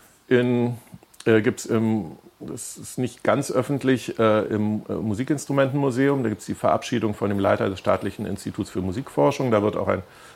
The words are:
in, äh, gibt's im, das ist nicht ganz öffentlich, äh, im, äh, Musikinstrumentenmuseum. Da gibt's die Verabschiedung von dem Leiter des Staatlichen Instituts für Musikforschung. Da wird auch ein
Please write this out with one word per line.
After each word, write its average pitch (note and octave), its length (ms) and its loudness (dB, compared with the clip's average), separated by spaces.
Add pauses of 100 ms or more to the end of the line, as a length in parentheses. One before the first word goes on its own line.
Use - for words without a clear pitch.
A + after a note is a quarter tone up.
(280)
in, B2 480 2 (480)
äh, A2+ 160 6
gibt's A2+ 240 -2
im, A2 480 0 (280)
das - 360 -12
ist - 220 -16
nicht B2+ 260 -4
ganz B2 260 0
öffentlich, C3 680 0
äh, G#2+ 300 4
im, G#2+ 380 0
äh, - 60 -6
Musikinstrumentenmuseum. C3+ 1300 0
Da A2+ 40 0
gibt's G#2+ 160 -6
die G#2 100 -6
Verabschiedung G#2 600 0
von G#2 160 -2
dem G2+ 80 -2
Leiter G2+ 320 2
des G2 80 -6
Staatlichen G2 480 -2
Instituts F#2+ 420 -6
für G2 140 -4
Musikforschung. C3 680 0
Da G#2+ 120 4
wird G#2 160 0
auch F#2+ 100 -4
ein G2 140 0 (340)